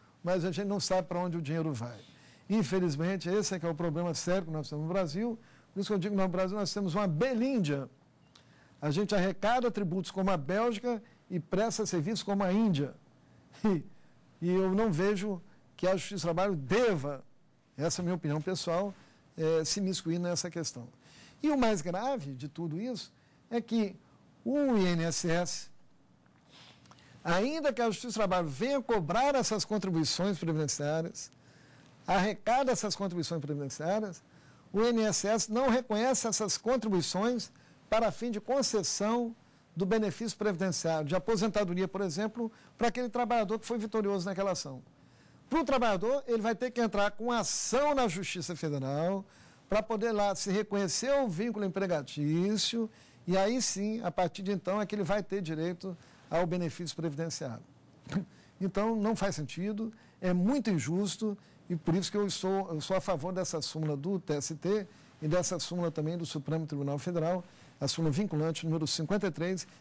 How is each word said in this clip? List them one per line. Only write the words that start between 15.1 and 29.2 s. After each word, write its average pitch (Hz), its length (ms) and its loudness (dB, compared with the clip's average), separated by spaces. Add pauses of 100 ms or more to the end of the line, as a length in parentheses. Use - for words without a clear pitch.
que 175 140 0
a 190 80 4
Justiça 190 240 -4
do - 20 -4
Trabalho 175 320 2
deva, 143 680 0 (520)
essa 160 240 -2
é - 20 -4
a - 20 -2
minha 175 100 0
opinião 156 260 -2
pessoal, 185 540 -2 (420)
eh, 160 280 2
se - 160 -2
imiscuir 175 400 -2
nessa 175 280 -2
questão. 156 380 -8 (560)
E 302 80 2
o 294 80 2
mais 214 240 2
grave 180 520 -2
de 131 140 -10
tudo 165 320 -6
isso 233 320 -8 (380)
é 233 100 -2
que 220 360 0 (480)
o 269 320 2
I 190 100 4
N 175 180 2
S 165 240 -2
S, 175 420 -2 (1500)
ainda 262 480 0
que 240 100 -2
a 233 40 2
Justiça 226 260 -2
do - 20 -6
Trabalho 185 320 2
venha 220 340 0
cobrar 226 540 2